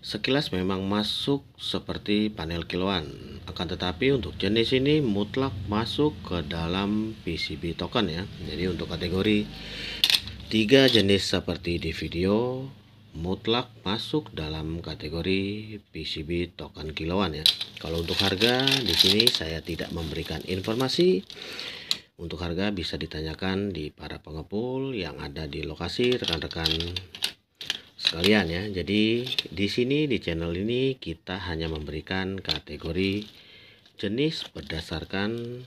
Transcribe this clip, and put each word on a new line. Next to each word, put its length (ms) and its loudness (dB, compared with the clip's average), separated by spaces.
Sekilas 480 0
memang 320 0
masuk 560 0
seperti 720 0
panel 400 -4
kiloan. 400 0
Akan 160 -4
tetapi 480 2
untuk 240 -2
jenis 400 4
ini 240 6
mutlak 480 2
masuk 560 2
ke 240 -2
dalam 640 0
P 80 -2
C 240 -6
B 160 -2
token 320 0
ya. 160 -2
Jadi 240 -2
untuk 160 -4
kategori 560 2
tiga 400 8
jenis 400 6
seperti 560 0
di 80 -2
video, 720 0
mutlak 480 0
masuk 480 -2
dalam 480 -6
kategori 960 -4
P 40 -20
C 160 -6
B 320 -2
token 400 -10
kiloan 480 0
ya. 40 2
Kalau 240 -4
untuk 160 0
harga 400 4
di 320 4
sini 320 6
saya 320 0
tidak 320 -6
memberikan 560 -4
informasi. 800 2
Untuk 320 -8
harga 240 0
bisa 240 -4
ditanyakan 800 -2
di 160 -6
para 320 -12
pengepul 720 -6
yang 240 -6
ada 320 -6
di 160 -6
lokasi 480 0
rekan-rekan 560 -2
sekalian 500 4
ya. 160 -2
Jadi 420 2
di 240 0
sini 320 2
di 160 2
channel 320 -2
ini 480 0
kita 480 -8
hanya 180 -2
memberikan 720 -4
kategori 840 -2
jenis 560 -2
berdasarkan 1160 -6